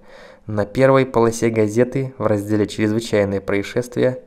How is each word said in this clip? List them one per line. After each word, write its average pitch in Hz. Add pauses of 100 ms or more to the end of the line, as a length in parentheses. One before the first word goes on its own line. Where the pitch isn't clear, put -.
(460)
На 104
первой 135
полосе 117
газеты 120
в 107
разделе 104
"Чрезвычайные 107
происшествия" 123